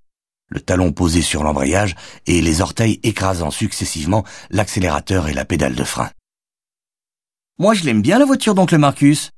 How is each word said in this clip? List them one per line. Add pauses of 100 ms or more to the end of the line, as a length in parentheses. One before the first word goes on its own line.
(480)
le
talon
posé
sur
l'embrayage (320)
et
les
orteils
écrasant
successivement (260)
l'accélérateur
et
la
pédale
de
frein. (1500)
Moi,
je
l'aime
bien,
la
voiture
d'oncle
Marcus